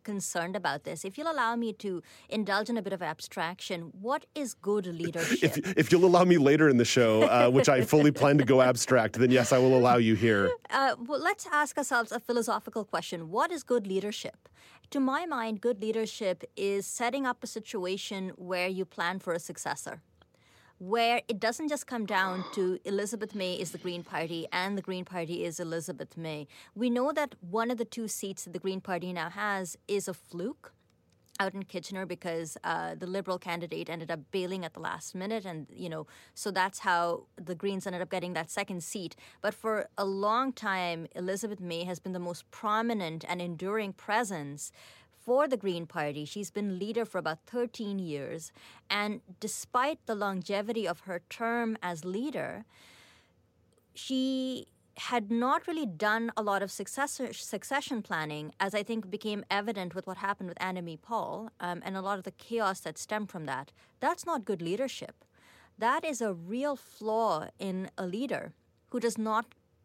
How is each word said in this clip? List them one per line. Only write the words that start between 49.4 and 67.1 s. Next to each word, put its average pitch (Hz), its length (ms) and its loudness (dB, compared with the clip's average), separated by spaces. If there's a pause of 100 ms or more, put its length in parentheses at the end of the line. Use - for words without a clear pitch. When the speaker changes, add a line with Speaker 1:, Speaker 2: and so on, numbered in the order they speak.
Speaker 1:
the 226 100 -4
longevity 202 720 -2
of 175 140 -4
her 180 300 -8
term 233 520 -2
as 170 220 -6
leader, 208 640 -6 (1300)
she 262 720 -4 (300)
had 220 340 -2
not 247 360 0
really 320 200 -4
done 214 500 0
a 220 60 -2
lot 196 200 0
of 196 80 -4
successor, 269 600 -6
succession 247 720 -6
planning, 151 580 -6
as 196 140 -2
I 208 80 0
think 208 280 -6
became 208 400 -6
evident 196 440 -4
with 185 120 -8
what 185 120 -10
happened 196 300 -4
with 170 100 -12
Annamie 175 420 -6
Paul, 220 500 -6 (100)
um, 175 240 -6
and 190 120 -6
a 190 60 -6
lot 196 160 -2
of 185 60 -12
the 190 80 -12
chaos 208 480 -2
that 160 180 -10
stemmed 214 320 -6
from 165 160 -8
that. 135 260 -8 (280)
That's 330 260 -2
not 302 180 -2
good 190 160 -2
leadership. 202 640 -6 (540)
That 262 260 2
is 277 160 -4
a 214 140 0
real 240 420 -4
flaw 214 720 -2 (100)